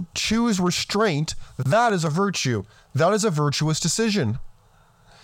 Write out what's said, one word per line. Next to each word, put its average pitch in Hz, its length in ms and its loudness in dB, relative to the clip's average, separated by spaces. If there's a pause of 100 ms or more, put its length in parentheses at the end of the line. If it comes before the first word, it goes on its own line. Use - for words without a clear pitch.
(140)
choose 226 440 0
restraint, 180 800 0 (200)
that 208 360 2
is 175 120 0
a 160 60 0
virtue. 147 540 0 (300)
That 160 180 4
is 214 120 2
a 220 60 2
virtuous 151 480 0
decision. 165 640 0 (840)